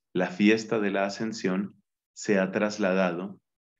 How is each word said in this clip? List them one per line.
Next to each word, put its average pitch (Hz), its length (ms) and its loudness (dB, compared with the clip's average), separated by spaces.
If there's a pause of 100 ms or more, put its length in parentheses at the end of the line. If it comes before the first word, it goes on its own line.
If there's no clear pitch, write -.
(120)
la 90 140 0
fiesta 110 540 2
de 101 100 0
la 98 140 0
Ascensión 101 720 -4 (380)
se 101 240 0
ha 95 140 2
trasladado 95 880 0 (400)